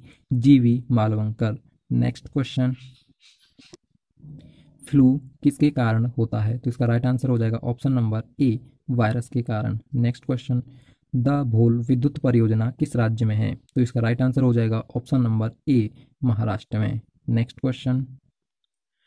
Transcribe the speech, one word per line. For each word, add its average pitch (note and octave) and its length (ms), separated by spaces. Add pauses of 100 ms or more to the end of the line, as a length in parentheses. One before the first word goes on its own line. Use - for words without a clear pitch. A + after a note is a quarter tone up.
(300)
जीवी B2 600
मालवंकर। A2 680 (340)
Next A#2+ 380
question, B2+ 460 (2000)
flu C3+ 380 (220)
किसके D3 280
कारण A2+ 380
होता A2+ 320
है? A2 180
तो B2 120
इसका A#2+ 160
right A#2 200
answer B2+ 220
हो A#2+ 100
जाएगा A2+ 200
option B2 340
number A2+ 300 (180)
A, B2 180 (320)
virus A#2+ 380
के A#2+ 140
कारण। A2 360 (180)
Next A#2+ 280
question, B2 380 (500)
द B2+ 160 (180)
भोल A#2 340
विद्युत B2+ 380
परियोजना A2+ 520
किस - 260
राज्य A2+ 300
में G#2+ 100
है? G#2+ 180 (200)
तो C3 60
इसका A#2+ 200
right A#2+ 220
answer C3 200
हो B2 120
जाएगा A2+ 240 (180)
option C3 240
number A2 300 (180)
ए, A#2 220 (320)
महाराष्ट्र G#2+ 560
में। G#2+ 220 (300)
Next A#2 300
question, C3 460 (1000)